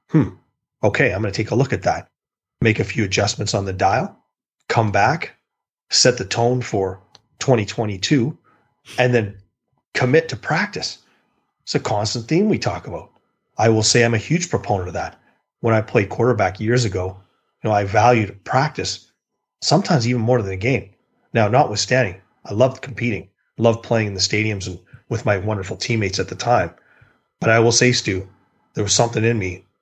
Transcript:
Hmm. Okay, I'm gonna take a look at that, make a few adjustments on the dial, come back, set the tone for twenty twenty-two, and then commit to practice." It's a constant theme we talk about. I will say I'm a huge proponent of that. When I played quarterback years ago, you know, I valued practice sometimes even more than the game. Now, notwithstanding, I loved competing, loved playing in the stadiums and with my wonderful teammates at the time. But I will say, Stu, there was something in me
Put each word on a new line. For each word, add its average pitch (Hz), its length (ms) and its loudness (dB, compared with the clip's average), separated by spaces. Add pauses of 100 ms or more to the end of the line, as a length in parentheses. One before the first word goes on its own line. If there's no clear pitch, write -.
Hmm. 123 200 0 (540)
Okay, 110 280 2
I'm 95 100 -4
gonna 110 100 -4
take 107 200 -4
a 110 40 0
look 131 180 2
at 92 100 -4
that, - 240 -2 (540)
make 110 180 2
a 107 40 0
few 110 200 -4
adjustments 101 500 -2
on 101 120 -2
the 95 80 -6
dial, 101 420 0 (540)
come 110 220 0
back, 110 440 0 (540)
set - 280 4
the - 80 -6
tone 120 360 0
for 95 380 -4 (400)
twenty 117 260 2
twenty-two, 110 720 -2 (600)
and 123 160 2
then 107 240 0 (560)
commit 131 360 2
to - 60 -10
practice." - 640 -6 (640)
It's - 120 -6
a 143 60 2
constant 110 480 -4
theme 185 180 2
we 175 120 2
talk 85 280 -6
about. - 240 -12 (460)
I 110 120 4
will 110 140 4
say 120 220 4
I'm 117 80 2
a 117 60 2
huge 175 300 -2
proponent 92 380 -4
of 85 60 -10
that. 85 260 -8 (400)
When 113 140 2
I 110 80 2
played 107 280 0
quarterback 104 520 0
years 120 240 2
ago, 95 320 -4 (440)
you 113 80 -2
know, 107 60 2
I 104 80 2
valued 107 640 2
practice - 640 -4 (500)
sometimes 156 460 2
even 123 140 0
more 123 200 2
than 98 100 -6
the 95 40 -6
game. 113 340 -2 (440)
Now, 110 160 2
notwithstanding, 120 720 0 (240)
I - 80 -10
loved 127 300 0
competing, 107 440 -6 (300)
loved 113 260 2
playing 110 240 0
in 101 60 -6
the 95 80 -6
stadiums 107 460 -2
and 92 120 -10 (300)
with 117 160 -4
my 107 120 2
wonderful 98 380 -6
teammates 107 440 -2
at - 100 -4
the 90 60 -10
time. 104 380 0 (680)
But - 80 2
I 113 100 6
will 113 140 4
say, 123 180 4
Stu, 95 340 -2 (500)
there 110 100 -2
was 98 80 -2
something 117 320 0
in 117 120 2
me 92 280 -6 (160)